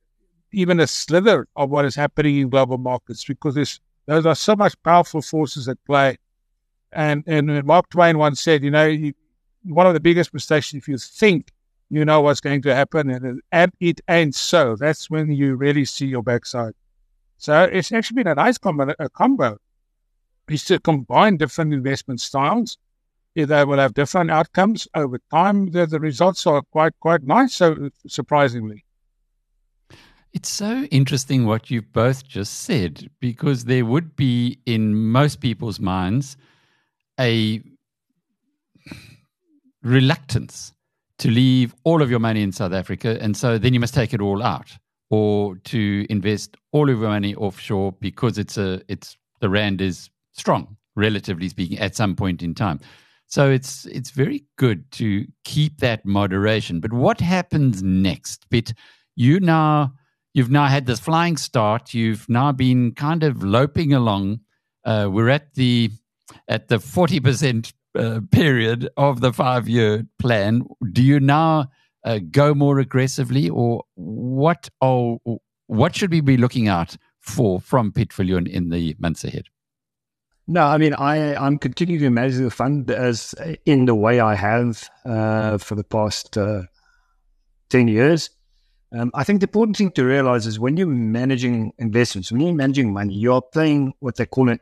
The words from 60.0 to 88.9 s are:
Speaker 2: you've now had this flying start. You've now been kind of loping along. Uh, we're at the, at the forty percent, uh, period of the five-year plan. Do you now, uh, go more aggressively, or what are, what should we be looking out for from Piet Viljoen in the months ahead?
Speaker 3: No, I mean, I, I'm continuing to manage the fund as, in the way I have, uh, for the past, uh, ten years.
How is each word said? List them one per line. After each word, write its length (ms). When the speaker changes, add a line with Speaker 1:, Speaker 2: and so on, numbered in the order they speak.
Speaker 2:
you've 160
now 160
had 200
this 140
flying 360
start. 580
You've 340
now 240
been 400
kind 320
of 180
loping 500
along. 480
Uh, 260
we're 200
at 240
the, 360
at 200
the 100
forty 400
percent, 540
uh, 220
period 640
of 240
the 120
five-year 760
plan. 460
Do 100
you 160
now, 520
uh, 140
go 240
more 240
aggressively, 720
or 360
what 720
are, 360
what 300
should 140
we 100
be 160
looking 320
out 280
for 400
from 300
Piet 220
Viljoen 340
in 220
the 300
months 260
ahead? 200
Speaker 3:
No, 180
I 120
mean, 160
I, 440
I'm 220
continuing 440
to 80
manage 240
the 160
fund 400
as, 440
in 220
the 80
way 260
I 140
have, 520
uh, 500
for 180
the 100
past, 520
uh, 280
ten 180
years. 400